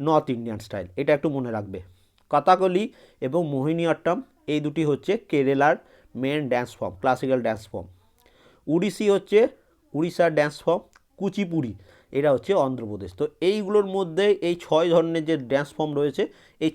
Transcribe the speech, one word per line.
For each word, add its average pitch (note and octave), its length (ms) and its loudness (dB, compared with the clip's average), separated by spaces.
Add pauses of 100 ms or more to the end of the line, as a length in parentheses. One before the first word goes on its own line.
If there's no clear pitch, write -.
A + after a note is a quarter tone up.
নর্থ D#3 280 2
ইন্ডিয়ান A#2 300 -6
স্টাইল, F#2 360 -10
এটা C#3+ 180 0
একটু D3+ 160 0
মনে C3 220 -4
রাখবে। G2 300 -8 (480)
কথাকলি F#3 640 2 (280)
এবং D#3 260 -2
মোহিনীঅট্টম D#3+ 760 -2 (260)
এই D3+ 120 0
দুটি D3 260 -2
হচ্ছে D3 320 0
কেরালার C#3 580 2 (400)
মেন C3+ 340 -4
ড্যান্স A#2+ 280 -4
ফর্ম, F#2 220 -8
ক্লাসিক্যাল C3 420 0
ড্যান্স A2 260 -4
ফর্ম। F2+ 200 -12 (800)
ওড়িশি F3+ 420 0
হচ্ছে G3+ 380 4 (460)
উড়িষ্যার E3 400 0
ড্যান্স D3 300 0
ফর্ম, F3 160 2 (380)
কুচিপুড়ি E3+ 560 -2 (380)
এটা C#3+ 200 2
হচ্ছে C3+ 220 0
অন্ধ্রপ্রদেশ। A#2 600 -2
তো D3 140 -2 (140)
এইগুলোর G3+ 440 2
মধ্যে F#3+ 420 0
এই F3 280 2
ছয় E3+ 340 2
ধরনের E3 360 2
যে D#3+ 120 0
ড্যান্স C3+ 360 -2
ফর্ম D3+ 220 -4
রয়েছে, D3 320 0 (320)
এই D#3 160 0